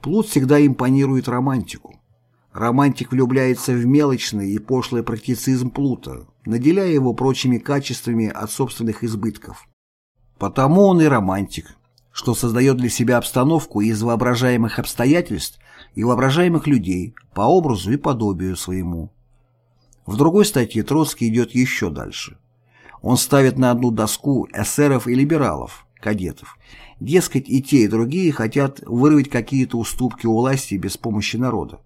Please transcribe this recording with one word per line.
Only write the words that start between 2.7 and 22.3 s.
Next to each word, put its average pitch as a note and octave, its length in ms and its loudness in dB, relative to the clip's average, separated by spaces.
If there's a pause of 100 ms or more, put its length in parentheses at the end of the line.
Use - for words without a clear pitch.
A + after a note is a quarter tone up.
влюбляется B2+ 640 0
в A#2+ 120 0
мелочный B2 680 0
и G#2 80 -4
пошлый B2 420 -4
практицизм B2 680 -2
Плута, A2 580 -6 (180)
наделяя E3 460 2
его C3 200 2
прочими B2+ 460 0
качествами A#2+ 720 -2
от G#2 240 -8
собственных A2+ 500 -4
избытков. A2 640 -8 (720)
Потому C3+ 440 4
он F#3 180 6
и D#3 60 6
романтик, F#2+ 720 -2 (360)
что - 200 -2
создает B2 440 2
для B2 140 0
себя B2 280 2
обстановку C3+ 600 0
из G#2+ 200 0
воображаемых A#2 760 0
обстоятельств D3+ 800 -2 (380)
и G2+ 80 -2
воображаемых C#3+ 640 2
людей F#2 480 -2 (180)
по G2 80 -2
образу A#2+ 480 2
и C#3 60 0
подобию G2+ 580 -2
своему. F2 560 -6 (960)
В G2+ 100 -8
другой E3 280 4
статье A2 400 -2
Троцкий C#3+ 440 0
идет A2+ 240 0
еще B2 380 0
дальше. B1+ 480 -12 (640)